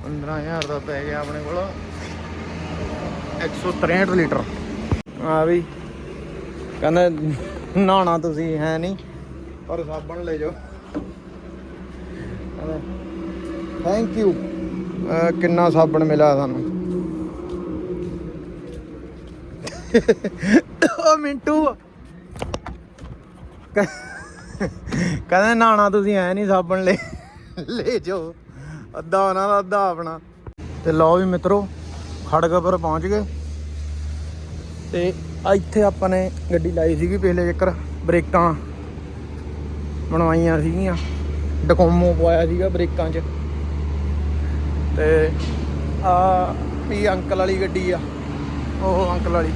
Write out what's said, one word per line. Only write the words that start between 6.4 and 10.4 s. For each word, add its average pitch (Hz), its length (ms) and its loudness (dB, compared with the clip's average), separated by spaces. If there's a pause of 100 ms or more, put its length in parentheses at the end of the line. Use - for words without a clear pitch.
ਕਹਿੰਦਾ 175 280 4 (680)
ਨਹਾਉਣਾ 190 400 4
ਤੁਸੀਂ 160 400 -2
ਹੈ 160 200 0
ਨਹੀਂ, 185 180 -2 (720)
ਪਰ 165 160 -4
ਸਾਬਣ 156 400 -8
ਲੈ 165 140 -4
ਜਾਓ। 151 140 -4